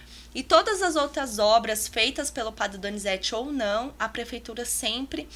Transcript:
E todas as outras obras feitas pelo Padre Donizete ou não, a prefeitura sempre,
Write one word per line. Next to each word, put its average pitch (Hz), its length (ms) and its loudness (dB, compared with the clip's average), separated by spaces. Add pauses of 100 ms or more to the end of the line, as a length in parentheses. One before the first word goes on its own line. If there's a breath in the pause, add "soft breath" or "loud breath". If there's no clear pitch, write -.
(340 loud breath)
E 262 100 -6
todas 381 380 6
as 339 160 2
outras 277 420 -2
obras 214 480 4
feitas 262 420 0
pelo 220 220 -4
Padre 202 260 -4
Donizete 196 560 -4
ou 254 180 -4
não, 240 460 -2
a 220 100 -2
prefeitura 233 580 -8
sempre, 262 720 -4